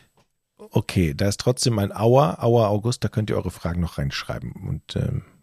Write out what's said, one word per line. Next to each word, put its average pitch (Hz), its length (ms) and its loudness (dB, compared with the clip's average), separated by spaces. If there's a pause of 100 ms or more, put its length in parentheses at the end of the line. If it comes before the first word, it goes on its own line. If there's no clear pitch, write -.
(580)
Okay, 92 580 0
da 98 120 0
ist 104 120 -2
trotzdem 123 400 0
ein 101 120 0
Aua, 123 520 4
Aua 117 240 4
August, 104 360 0
da 110 40 0
könnt 107 240 -2
ihr 104 60 0
eure 95 120 -4
Fragen 87 320 -4
noch 85 160 -2
reinschreiben. 69 540 -6
Und, - 440 -8
ähm, - 280 -2 (200)